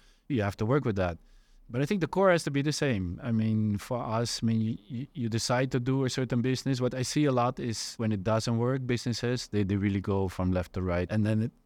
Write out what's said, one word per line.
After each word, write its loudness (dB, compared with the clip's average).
you 0
have -2
to -2
work 2
with 0
that. 0
But -2
I 0
think 0
the 0
core 4
has 4
to -4
be 2
the 0
same. 0
I -4
mean, 2
for -6
us, -2
I 0
mean, 2
you, -2
you, -8
you -4
decide 0
to 2
do 0
a 0
certain 0
business. 0
What 0
I -2
see 2
a 4
lot 0
is -6
when 0
it -2
doesn't 2
work, 0
businesses, -2
they, 2
they 2
really 2
go 0
from 0
left -2
to -4
right. 0
And 2
then 2
it, -4